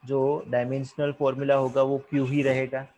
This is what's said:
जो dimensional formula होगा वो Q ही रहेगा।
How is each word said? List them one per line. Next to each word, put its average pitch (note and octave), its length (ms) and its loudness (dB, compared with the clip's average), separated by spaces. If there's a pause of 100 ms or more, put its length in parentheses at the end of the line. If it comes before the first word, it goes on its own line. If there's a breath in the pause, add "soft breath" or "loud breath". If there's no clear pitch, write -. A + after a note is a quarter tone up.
जो C#3 420 0
dimensional C3 720 -2
formula C#3 360 2
होगा C3+ 280 2
वो C3+ 180 0 (120)
Q C3+ 160 0
ही C#3+ 120 0
रहेगा। C3 440 0 (120)